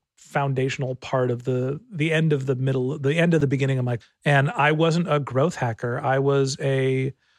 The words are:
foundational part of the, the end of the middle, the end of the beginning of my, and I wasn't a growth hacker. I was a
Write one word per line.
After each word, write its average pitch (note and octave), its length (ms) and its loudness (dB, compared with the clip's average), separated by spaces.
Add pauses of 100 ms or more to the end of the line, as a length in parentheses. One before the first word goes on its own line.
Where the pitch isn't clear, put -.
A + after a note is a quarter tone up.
(160)
foundational C3+ 800 -4
part B2+ 380 -2
of A#2+ 100 -6
the, C3 380 -2 (100)
the D#3+ 220 -2
end D#3+ 200 2
of C3+ 140 -2
the C3+ 80 0
middle, C3 460 -2
the C#3+ 180 0
end E3+ 160 4
of D#3 60 2
the C#3+ 80 2
beginning C3+ 320 0
of B2 40 -2
my, B2 140 -2 (260)
and C#3+ 240 4
I D3 220 2
wasn't D#3+ 420 2
a D3 60 4
growth C#3 380 0
hacker. A#2+ 420 -4
I C3 220 0
was C#3 400 2
a C3+ 540 0 (240)